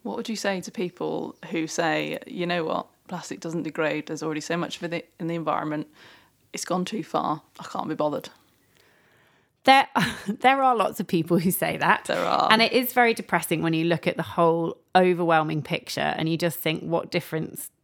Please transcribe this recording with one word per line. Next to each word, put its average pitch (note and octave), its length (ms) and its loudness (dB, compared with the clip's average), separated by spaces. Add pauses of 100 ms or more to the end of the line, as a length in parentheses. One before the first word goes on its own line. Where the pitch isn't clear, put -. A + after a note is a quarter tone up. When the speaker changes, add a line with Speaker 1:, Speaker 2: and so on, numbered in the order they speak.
Speaker 1:
What G3+ 160 -6
would A3+ 100 -8
you A3 80 -4
say G3 240 -2
to F#3 100 -12
people - 640 -6 (160)
who E3 160 -2
say, D#3 600 -2
"You F3+ 180 -6
know F3 200 -2
what, - 240 -4 (200)
plastic F#3 320 -10
doesn't E3 220 -4
degrade, D3+ 460 -2
there's D#3 140 -6
already D3+ 200 -4
so E3+ 160 -2
much - 240 -6
of E3 100 -6
it - 160 -6 (100)
in E3 100 -4
the E3+ 60 -2
environment, D3+ 520 -2 (680)
it's - 120 -8
gone F3+ 200 0
too B3+ 180 -6
far, D#3 400 -2 (160)
I F3 60 -14
can't - 240 -6
be D#3 60 -4
bothered"? D3+ 340 -2 (1400)
Speaker 2:
There, C4+ 240 8 (240)
<laughs> - 160 -10
there C4 340 4
are B3+ 140 6
lots G#3 240 0
of F3 60 -2
people E3+ 320 2
who D3 120 4
say - 280 -2
that. F3 260 4
Speaker 1:
There - 180 0
are. - 300 4
Speaker 2:
And A3 80 4
it A3+ 120 4
is B3 200 0
very A#3 220 4
depressing E3+ 480 -2
when E3 100 0
you D#3+ 140 0
look E3 200 0
at - 120 0
the E3 40 -4
whole E3 540 2 (180)
overwhelming E3 680 4
picture - 540 -2
and D#3+ 120 0
you E3 80 0
just E3 220 -2
think, E3 240 -2
"What E3 280 -2
difference - 600 -6 (140)